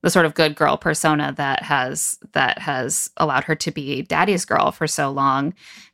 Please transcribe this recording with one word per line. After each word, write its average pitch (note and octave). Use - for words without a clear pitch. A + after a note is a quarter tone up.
the G#3
sort E3+
of D3+
good D#3
girl C#3
persona D3+
that C#3
has, C3+
that -
has C3
allowed D3
her D#3+
to -
be C#3
daddy's F3+
girl -
for -
so C#3+
long. C#3